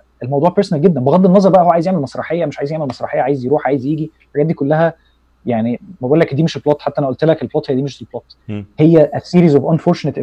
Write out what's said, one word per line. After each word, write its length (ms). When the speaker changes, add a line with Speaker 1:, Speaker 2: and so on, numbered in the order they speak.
Speaker 1:
الموضوع 260
بيرسونال 360
جدًا، 160
بغض 260
النظر 240
بقى 120
هو 80
عايز 160
يعمل 140
مسرحية، 460
مش 120
عايز 140
يعمل 140
مسرحية، 340
عايز 240
يروح، 220
عايز 200
يجي، 240
الحاجات 180
دي 80
كلها 400
يعني، 340
ما 80
بقول 120
لك 140
دي 80
مش 140
البلوت، 260
حتى 160
أنا 80
قلت 180
لك 180
البلوت، 280
هي 60
دي 60
مش 200
البلوت. 340
Speaker 2:
مم. 180
Speaker 1:
هي 380
a 20
series 340
of 100
unfortunate 600